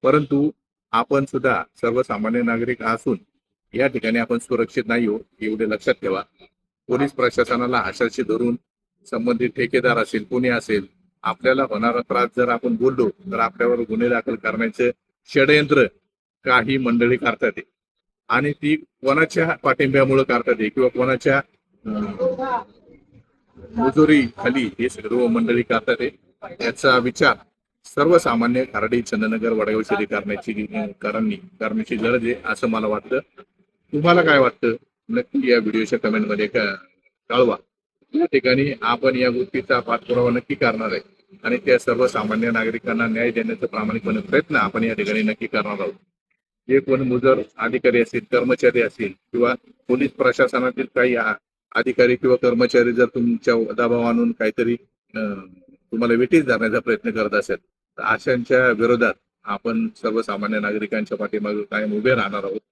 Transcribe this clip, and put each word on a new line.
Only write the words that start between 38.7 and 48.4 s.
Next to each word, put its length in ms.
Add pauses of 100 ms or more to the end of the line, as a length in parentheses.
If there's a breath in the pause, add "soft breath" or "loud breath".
आपण 340
या 140
गोष्टीचा 500
पाठपुरावा 500
नक्की 240
करणार 380
आहे 80 (440)
आणि 120
त्या 220
सर्वसामान्य 720
नागरिकांना 560
न्याय 240
देण्याचा 360
प्रामाणिकपणे 540
प्रयत्न 360
आपण 280
या 100
ठिकाणी 280
नक्की 240
करणार 340
आहोत. 120 (760)
जे 120
कोण 200
मुजर 400 (180)
अधिकारी 440
असतील, 180 (120)
कर्मचारी 500